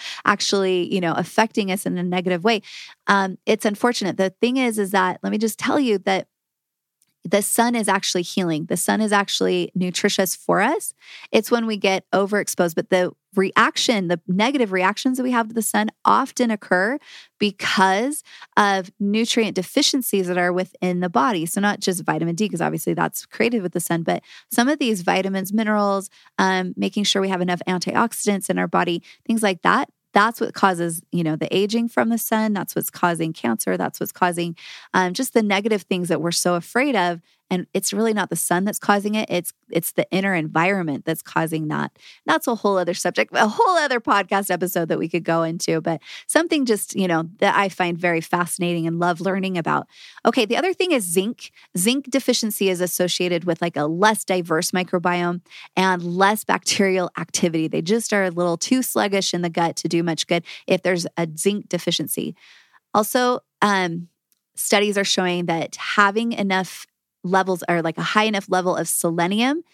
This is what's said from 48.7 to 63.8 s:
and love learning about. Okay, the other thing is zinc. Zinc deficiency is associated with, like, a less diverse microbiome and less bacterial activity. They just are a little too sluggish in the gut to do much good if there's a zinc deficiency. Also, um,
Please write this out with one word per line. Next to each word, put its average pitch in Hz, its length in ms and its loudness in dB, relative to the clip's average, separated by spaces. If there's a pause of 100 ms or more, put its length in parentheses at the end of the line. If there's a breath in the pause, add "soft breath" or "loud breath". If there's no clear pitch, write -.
and 165 120 -2
love 175 200 0
learning 190 380 -2
about. 151 300 -2 (380 loud breath)
Okay, 233 200 4
the 220 100 -2
other 359 180 0
thing 359 200 0
is 240 100 2
zinc. 185 480 -2 (260 soft breath)
Zinc 247 320 0
deficiency 233 600 0
is 180 100 0
associated 175 640 0
with, 170 180 -2
like, 170 140 -2
a 147 100 0
less 196 380 2
diverse 165 480 0
microbiome 175 720 -2 (340 loud breath)
and 185 260 2
less 190 440 2
bacterial 190 720 0
activity. 165 500 -2
They 165 140 -4
just 214 320 -2
are 202 100 2
a 185 80 0
little 175 240 0
too 254 260 0
sluggish 202 520 0
in 180 80 -2
the 175 80 -2
gut 170 260 0
to - 140 -4
do 170 140 2
much 165 220 -2
good 170 200 0 (220 loud breath)
if 185 160 2
there's 175 220 0 (120)
a 170 100 -2 (100)
zinc 202 300 -2
deficiency. - 640 -2 (600 soft breath)
Also, 247 480 2 (200)
um, 180 460 0 (480)